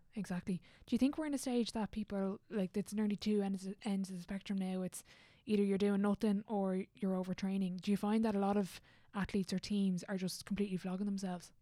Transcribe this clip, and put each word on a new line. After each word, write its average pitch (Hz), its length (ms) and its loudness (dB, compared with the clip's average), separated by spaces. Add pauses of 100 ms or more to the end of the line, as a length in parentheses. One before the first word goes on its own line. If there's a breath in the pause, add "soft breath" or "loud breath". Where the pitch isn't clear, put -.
(140)
exactly. 185 460 -2 (260 soft breath)
Do - 80 0
you 226 40 2
think 277 200 2
we're 311 80 -2
in 294 80 -2
a 269 40 -2
stage 247 340 0
that 214 180 -2
people, 196 500 -2 (100)
like, 190 260 -2
it's 202 180 -2
nearly 208 220 0
two 214 260 2
ends, 196 260 -2 (160)
ends 196 260 0
of 185 60 -8
the 175 60 -8
spectrum 196 360 -4
now? 185 240 -2
It's - 220 -6 (420 soft breath)
either 208 160 4
you're 196 160 4
doing 202 240 4
nothing 208 440 2
or 196 380 0 (100)
you're 190 200 0
overtraining. 185 680 -2
Do 208 100 -2
you 202 60 6
find 220 280 2
that 220 100 2
a 196 40 2
lot 196 180 4
of 202 240 0 (340 soft breath)
athletes 196 380 -2
or 185 60 0
teams 196 500 0
are 202 80 -2
just 180 280 -4
completely 196 320 -2
flogging 185 300 -4
themselves? 190 560 -4